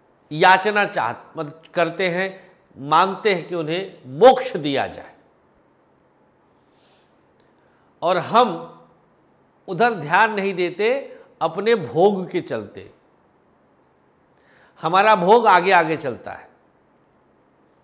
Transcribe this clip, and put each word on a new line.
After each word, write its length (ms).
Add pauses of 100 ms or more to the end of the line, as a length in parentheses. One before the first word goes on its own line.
(320)
याचना 540
चाह-, 520
मतलब 240 (120)
करते 340
हैं, 500 (200)
मांगते 560
हैं 140
कि 60
उन्हें 520
मोक्ष 500
दिया 300
जाए, 280 (3000)
और 140
हम 580 (920)
उधर 260
ध्यान 380
नहीं 220
देते 640 (240)
अपने 320
भोग 560
के 100
चलते। 540 (1900)
हमारा 340
भोग 300
आगे 260
आगे 240
चलता 360
है, 180 (1300)